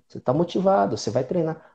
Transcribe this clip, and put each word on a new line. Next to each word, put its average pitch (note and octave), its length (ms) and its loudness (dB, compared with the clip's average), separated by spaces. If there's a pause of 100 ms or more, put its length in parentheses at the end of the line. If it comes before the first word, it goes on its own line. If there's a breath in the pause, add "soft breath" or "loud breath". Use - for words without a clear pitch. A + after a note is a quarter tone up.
Você - 120 -16
tá B2 120 0
motivado, F#3+ 640 2
você - 140 -4
vai - 140 0
treinar. E3 360 -2 (140 soft breath)